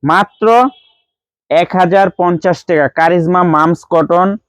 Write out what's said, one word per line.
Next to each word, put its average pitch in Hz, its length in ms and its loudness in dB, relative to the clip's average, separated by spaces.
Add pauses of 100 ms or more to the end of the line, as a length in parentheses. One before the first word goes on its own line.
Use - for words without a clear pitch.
মাত্র 180 420 -2 (1040)
এক 170 180 -2 (100)
হাজার 190 280 2 (120)
পঞ্চাশ 175 380 -2 (100)
টাকা। 156 180 0 (140)
কারিজমা 170 420 0 (140)
মামস 160 260 0 (120)
কটন 175 360 0 (200)